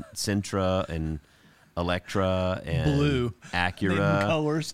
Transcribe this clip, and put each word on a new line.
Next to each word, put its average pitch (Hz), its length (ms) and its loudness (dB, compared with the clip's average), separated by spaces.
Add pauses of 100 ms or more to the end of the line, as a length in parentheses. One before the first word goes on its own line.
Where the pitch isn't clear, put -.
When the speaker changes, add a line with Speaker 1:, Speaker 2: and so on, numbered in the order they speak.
(160)
Speaker 1:
Sentra 95 720 0
and 78 300 -4 (580)
Electra 92 880 0
and 143 280 2
Speaker 2:
Blue. 139 400 2 (200)
Speaker 1:
Acura, 90 360 0
Speaker 2:
Name 98 80 2
them 98 300 2
colors. 151 460 0